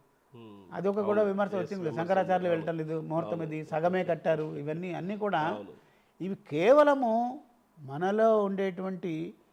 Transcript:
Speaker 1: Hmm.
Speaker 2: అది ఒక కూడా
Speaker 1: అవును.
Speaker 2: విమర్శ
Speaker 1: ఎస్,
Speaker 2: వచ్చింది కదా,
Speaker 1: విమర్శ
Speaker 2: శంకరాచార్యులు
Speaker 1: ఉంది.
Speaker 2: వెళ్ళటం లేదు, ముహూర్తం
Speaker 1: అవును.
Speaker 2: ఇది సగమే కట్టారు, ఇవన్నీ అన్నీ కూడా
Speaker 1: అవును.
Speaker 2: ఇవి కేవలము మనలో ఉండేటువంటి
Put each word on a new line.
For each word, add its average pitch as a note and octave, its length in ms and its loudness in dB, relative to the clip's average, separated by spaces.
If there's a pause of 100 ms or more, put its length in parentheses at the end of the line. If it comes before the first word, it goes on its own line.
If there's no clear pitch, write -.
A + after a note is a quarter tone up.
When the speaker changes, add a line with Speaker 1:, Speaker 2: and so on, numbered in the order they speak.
(360)
Speaker 1:
Hmm. A2 380 -18
Speaker 2:
అది F3 140 -2
ఒక G3+ 120 0
కూడా G#3 220 2
Speaker 1:
అవును. G3+ 120 2
Speaker 2:
విమర్శ G3 200 -2
Speaker 1:
ఎస్, G3+ 40 -2
Speaker 2:
వచ్చింది F#3 260 -4
కదా, D3+ 80 -2
Speaker 1:
విమర్శ E3 160 -4
Speaker 2:
శంకరాచార్యులు F#3 300 2
Speaker 1:
ఉంది. F3+ 120 0
Speaker 2:
వెళ్ళటం E3 280 0
లేదు, D#3+ 240 -4
ముహూర్తం D#3+ 300 -4
Speaker 1:
అవును. E3 120 -4
Speaker 2:
ఇది D#3 220 -6
సగమే F3 380 0
కట్టారు, D#3+ 540 -2
ఇవన్నీ D#3+ 360 -6
అన్నీ F3+ 240 -6
కూడా G3 220 0
Speaker 1:
అవును. F#3+ 320 -4 (500)
Speaker 2:
ఇవి F#3+ 140 -4
కేవలము B3 1040 4 (400)
మనలో G3+ 640 2
ఉండేటువంటి F#3+ 920 -4 (200)